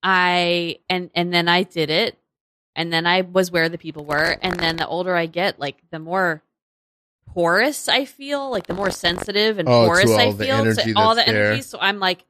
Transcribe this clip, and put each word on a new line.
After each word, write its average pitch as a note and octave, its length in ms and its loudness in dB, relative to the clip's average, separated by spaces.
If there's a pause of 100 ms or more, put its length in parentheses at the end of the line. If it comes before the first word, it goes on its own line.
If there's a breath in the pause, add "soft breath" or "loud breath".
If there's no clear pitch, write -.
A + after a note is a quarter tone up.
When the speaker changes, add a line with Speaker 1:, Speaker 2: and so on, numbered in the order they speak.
Speaker 1:
I, F3+ 760 0 (100)
and, F3+ 260 -4
and F3 200 -2
then E3+ 140 2
I F3 160 4
did D#3 260 -4
it. F#3+ 260 -2 (600)
And E3+ 160 -4
then E3 140 0
I F#3 160 4
was F3+ 280 0
where E3 180 0
the E3+ 80 -8
people D#3+ 300 -14
were. D3+ 340 -2
And F3+ 180 -4
then E3 180 -2
the E3 100 -4
older F3+ 280 -4
I E3 120 0
get, E3+ 320 -4
like, C#3 180 -8 (140)
the E3 80 -10
more E3 440 -2 (840)
porous F#3+ 640 0
I C4+ 180 0
feel, C#4 440 -8
like, G#3+ 180 -6
the E3 60 -6
more G3 160 -4
sensitive G#3 680 -2
and D#3+ 100 -2
Speaker 2:
Oh, A#2+ 140 6
to A2+ 60 6
Speaker 1:
porous F3 220 4
I G#2+ 160 4
Speaker 2:
all - 60 0
the G#2 140 -4
Speaker 1:
feel - 100 0
Speaker 2:
energy A2 380 2
Speaker 1:
to G#3 40 2
all A3 180 4
Speaker 2:
that's A#3 120 2
Speaker 1:
the A3 60 0
Speaker 2:
there. - 140 2
Speaker 1:
energy. G#2+ 140 0
So - 160 -16
I'm G3+ 200 0
like F#3 320 -2